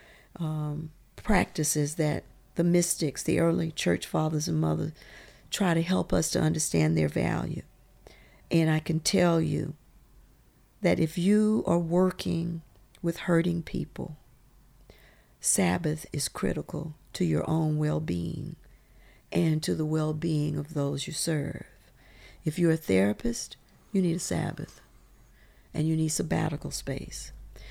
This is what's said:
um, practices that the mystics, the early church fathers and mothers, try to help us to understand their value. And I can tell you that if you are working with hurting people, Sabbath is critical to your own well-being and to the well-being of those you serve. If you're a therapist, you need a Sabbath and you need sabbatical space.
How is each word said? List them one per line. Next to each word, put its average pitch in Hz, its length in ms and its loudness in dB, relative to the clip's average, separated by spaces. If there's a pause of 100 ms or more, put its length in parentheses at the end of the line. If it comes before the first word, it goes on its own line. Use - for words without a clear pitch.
(360)
um, 156 540 -4 (260)
practices 151 800 0
that 151 280 0 (300)
the 170 100 2
mystics, 175 580 2
the 165 180 2
early 170 300 2
church 175 360 -2
fathers 156 400 0
and 160 140 0
mothers, 156 320 0 (580)
try 180 240 0
to 165 80 2
help 180 300 0
us 170 180 2
to - 100 0
understand 160 560 2
their 156 120 2
value. - 540 -2 (880)
And 165 200 4
I 156 80 2
can 160 220 -2
tell 175 400 4
you 151 340 -2 (1080)
that 180 200 2
if 160 160 0
you 214 500 4
are 170 120 4
working 170 840 0 (380)
with 170 200 -2
hurting 170 420 2
people, - 540 -8 (1200)
Sabbath 175 720 0
is 143 160 -4
critical 156 640 -4 (200)
to 180 100 -2
your 160 260 0
own 156 280 2
well-being 156 800 -4 (760)
and 160 300 2
to 180 120 0
the 156 120 -2
well-being 156 720 0
of 147 180 -8
those 143 320 -2
you 160 60 -10
serve. - 520 -4 (800)
If 156 140 -2
you're 165 140 6
a 165 40 4
therapist, 202 800 0 (360)
you 190 100 2
need 170 140 2
a 170 40 -4
Sabbath - 600 -4 (920)
and 160 160 0
you 160 80 2
need 160 120 2
sabbatical 156 640 -2
space. - 600 -8 (380)